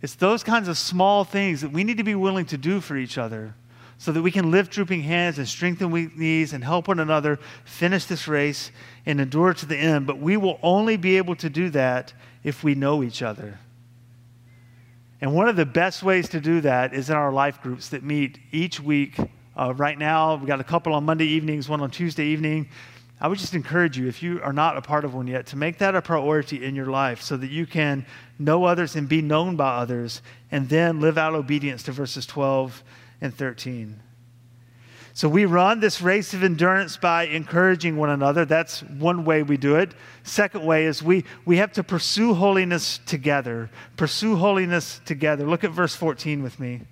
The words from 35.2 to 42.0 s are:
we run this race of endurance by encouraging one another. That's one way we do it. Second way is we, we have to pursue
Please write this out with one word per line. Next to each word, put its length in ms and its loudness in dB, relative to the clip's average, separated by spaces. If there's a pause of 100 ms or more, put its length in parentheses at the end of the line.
we 160 4
run 340 4
this 240 0
race 320 0
of 80 -2
endurance 540 2
by 300 0
encouraging 720 2
one 140 0
another. 340 2
That's 380 0
one 420 0
way 200 4
we 120 2
do 200 4
it. 180 2 (300)
Second 400 -2
way 220 4
is 140 -2
we, 240 4 (200)
we 140 4
have 160 2
to 100 -2
pursue 500 2